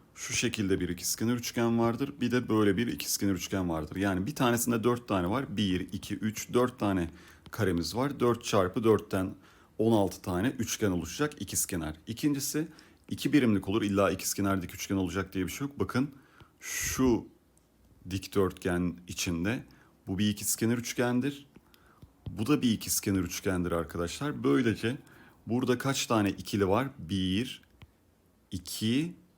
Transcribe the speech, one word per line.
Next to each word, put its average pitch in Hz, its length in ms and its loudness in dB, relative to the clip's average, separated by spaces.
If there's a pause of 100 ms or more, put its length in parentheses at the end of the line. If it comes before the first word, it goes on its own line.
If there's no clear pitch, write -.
(160)
Şu - 180 -10
şekilde 98 460 0
bir 87 100 -2
ikizkenar 113 440 -2
üçgen 117 460 0
vardır. 117 420 0
Bir 117 100 0
de 123 180 0
böyle 104 280 4
bir 117 100 0
ikizkenar 104 460 -2
üçgen 92 360 -2
vardır. 80 260 -4
Yani 95 300 0
bir 151 100 -6
tanesinde 117 480 0
dört 120 240 2
tane 92 220 0
var. 117 280 -2
Bir, 95 220 2
iki, - 360 -8
üç, - 380 -6
dört 123 260 2
tane 92 300 0 (420)
karemiz 87 440 0
var. 131 240 -2
Dört 120 240 2
çarpı 104 400 0
dörtten 98 520 2 (420)
on 113 140 4
altı 101 300 4
tane 92 260 0
üçgen - 440 -2
oluşacak 90 500 -4
ikizkenar. - 540 -4 (120)
İkincisi 147 600 -2 (420)
iki - 240 -2
birimlik 110 360 4
olur. 104 120 2
İlla 98 300 4
ikizkenar 98 500 0
dik 85 140 -10
üçgen - 200 -4
olacak 92 380 0
diye 92 120 0
bir 85 60 -6
şey 143 160 -6
yok. - 120 -12
Bakın 127 320 0 (480)
şu - 680 0 (840)
dikdörtgen 90 880 -2 (100)
içinde 95 560 -2 (440)
bu 98 100 -4
bir 104 120 2
ikizkenar 113 480 0
üçgendir. 123 720 -2 (800)
Bu 107 180 -4
da 143 140 4
bir 123 100 4
ikizkenar 98 480 0
üçgendir 90 520 0
arkadaşlar. 85 720 -4
Böylece 127 540 2 (500)
burada 123 300 2
kaç 135 280 -2
tane 107 240 4
ikili 98 380 0
var? 117 200 2 (120)
Bir, 92 600 -2 (880)
iki, 123 640 -2 (240)